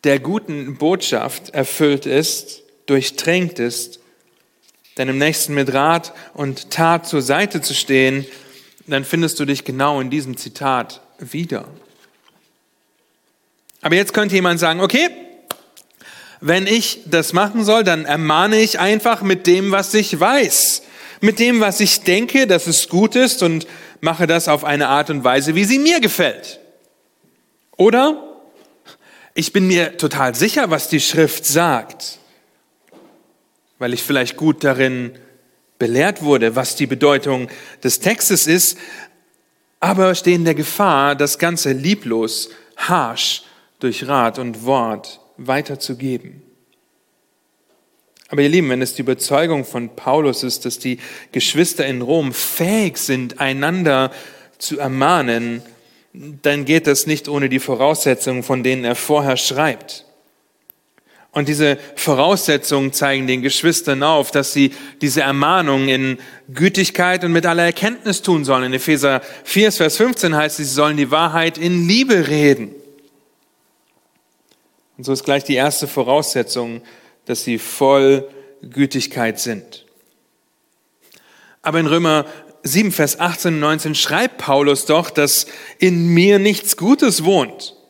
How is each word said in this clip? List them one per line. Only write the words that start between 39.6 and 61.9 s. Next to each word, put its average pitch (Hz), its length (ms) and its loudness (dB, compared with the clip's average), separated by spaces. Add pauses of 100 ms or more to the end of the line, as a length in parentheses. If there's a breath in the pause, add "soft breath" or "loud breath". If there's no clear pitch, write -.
aber 185 340 2
stehe 175 220 2
in 170 100 0
der 160 100 2
Gefahr, 147 600 2
das 143 240 -2
Ganze 170 320 -2
lieblos, 127 800 -2 (260 loud breath)
harsch - 680 -2 (360 soft breath)
durch 127 280 -4
Rat 123 300 0
und 117 280 -10
Wort 117 540 -2 (180)
weiterzugeben. 131 1040 -8 (1900)
Aber 143 120 0
ihr 143 80 4
Lieben, 160 200 2
wenn 127 120 0
es 123 140 -4
die 135 80 -6
Überzeugung 143 600 0
von 120 320 -10
Paulus 139 460 0
ist, 131 240 -6
dass 120 140 -8
die 123 180 -6 (340 loud breath)
Geschwister 147 540 0
in 127 160 -4
Rom 135 320 0
fähig 190 640 -2
sind, 127 420 -4
einander 139 720 0 (460 loud breath)
zu 151 220 -8
ermahnen, 131 840 0 (500 soft breath)
dann 143 540 -4
geht 156 220 2
das 139 180 2
nicht 151 240 -4
ohne 143 180 -2
die 127 120 0
Voraussetzungen, 131 840 0
von 127 220 -4
denen 131 200 -2
er 120 120 -2
vorher 139 420 0
schreibt. - 680 -4 (1300 soft breath)
Und 143 160 -4
diese 147 300 2 (180 loud breath)